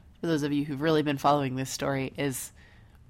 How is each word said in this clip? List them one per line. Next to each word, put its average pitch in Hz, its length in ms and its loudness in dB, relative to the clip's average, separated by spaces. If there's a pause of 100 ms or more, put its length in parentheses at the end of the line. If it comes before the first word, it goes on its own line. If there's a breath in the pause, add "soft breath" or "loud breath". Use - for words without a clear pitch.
(200 loud breath)
for 170 80 -4
those 151 160 2
of 143 80 0
you 143 120 0
who've 143 160 -6
really 156 220 4
been 143 160 0
following 143 380 2
this 131 140 -4
story, 135 460 -2
is 139 360 -4 (580 soft breath)